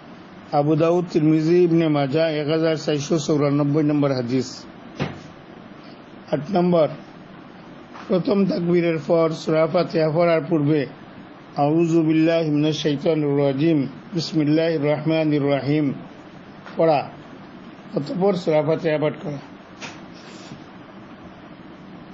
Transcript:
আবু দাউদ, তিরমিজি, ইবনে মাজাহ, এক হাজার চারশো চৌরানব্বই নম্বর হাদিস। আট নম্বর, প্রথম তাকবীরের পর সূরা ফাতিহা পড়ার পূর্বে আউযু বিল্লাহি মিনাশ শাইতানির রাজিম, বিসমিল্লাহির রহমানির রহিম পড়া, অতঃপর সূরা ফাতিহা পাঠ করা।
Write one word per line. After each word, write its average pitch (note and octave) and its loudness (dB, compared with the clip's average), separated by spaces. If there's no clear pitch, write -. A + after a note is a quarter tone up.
আবু D3+ 2
দাউদ, E3+ 2
তিরমিজি, D#3+ 4
ইবনে E3 4
মাজাহ, D3 2
এক D3+ -2
হাজার D#3+ 2
চারশো D3+ 0
চৌরানব্বই D3 2
নম্বর D3 2
হাদিস। B2+ -2
আট D3+ 0
নম্বর, F3 4
প্রথম G3 2
তাকবীরের E3+ 2
পর E3 4
সূরা D#3 0
ফাতিহা D#3+ 0
পড়ার E3 2
পূর্বে D3+ 2
আউযু D#3+ 4
বিল্লাহি D#3+ 4
মিনাশ D3+ 2
শাইতানির D3 0
রাজিম, C#3 2
বিসমিল্লাহির D#3 0
রহমানির D3 0
রহিম C#3+ 0
পড়া, D#3+ 2
অতঃপর F#3+ 0
সূরা D#3+ 2
ফাতিহা D#3 0
পাঠ D3 0
করা। D3 -8